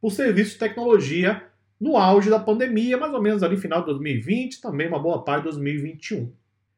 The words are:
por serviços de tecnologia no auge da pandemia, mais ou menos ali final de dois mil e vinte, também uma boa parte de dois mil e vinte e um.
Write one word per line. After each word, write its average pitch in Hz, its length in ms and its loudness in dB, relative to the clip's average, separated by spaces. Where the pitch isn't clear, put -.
por 220 120 -2
serviços 208 420 0
de - 60 -12
tecnologia 208 800 2
no 262 200 2
auge 196 320 6
da 220 80 6
pandemia, 233 580 0
mais 294 160 -4
ou 247 80 -2
menos 208 220 2
ali 180 160 2
final 170 220 -2
de 175 60 -6
dois 143 120 -4
mil 143 160 -4
e 117 60 -2
vinte, 240 420 -4
também 160 260 -4
uma 165 100 -2
boa 160 240 -2
parte 147 180 -2
de 160 100 -6
dois 147 80 -8
mil 143 160 -4
e 151 40 -4
vinte 151 340 -10
e - 20 -4
um. 120 180 -8